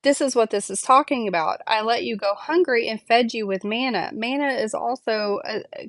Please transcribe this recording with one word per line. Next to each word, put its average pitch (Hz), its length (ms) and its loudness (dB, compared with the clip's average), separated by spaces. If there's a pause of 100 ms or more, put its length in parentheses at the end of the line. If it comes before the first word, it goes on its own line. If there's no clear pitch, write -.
This 277 180 4
is 269 140 0
what 226 160 2
this 202 200 -2
is 196 120 -6
talking 262 460 4
about. 170 380 0
"I 220 160 2
let 226 220 0
you 233 120 -4
go 202 180 -2
hungry 254 540 2
and 220 120 -6
fed 233 340 2
you 220 120 -4
with 190 160 -2
manna." 220 500 -2
Manna 262 360 -2
is 220 260 -2
also, 214 680 -2
uh, 214 160 -6 (280)